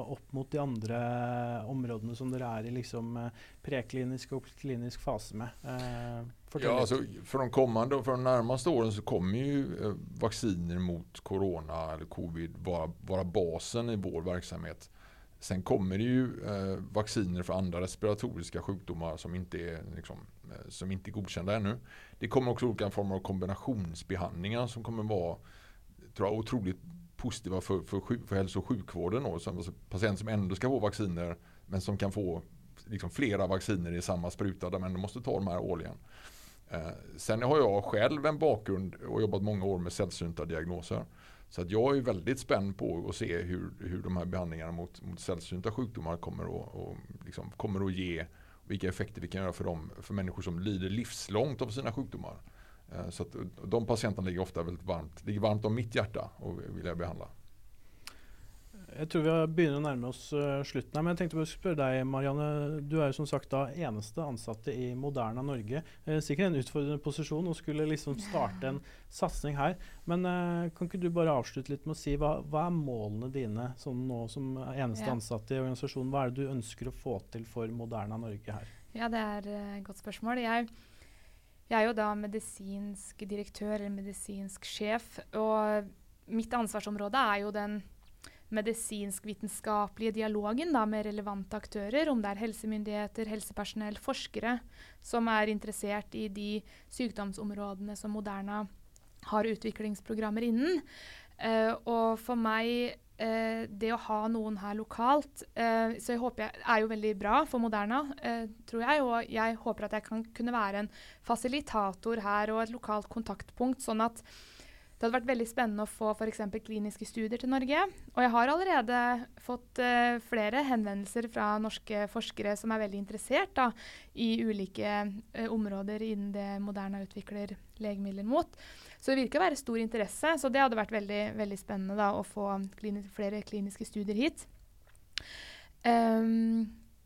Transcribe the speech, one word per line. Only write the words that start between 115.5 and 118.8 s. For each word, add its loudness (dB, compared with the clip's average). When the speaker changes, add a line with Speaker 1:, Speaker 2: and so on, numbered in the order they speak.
Speaker 3:
å -4
få 2
for 0
eksempel -4
kliniske -4
studier -2
til 0
Norge. 4
Og 2
jeg 8
har 8
allerede 4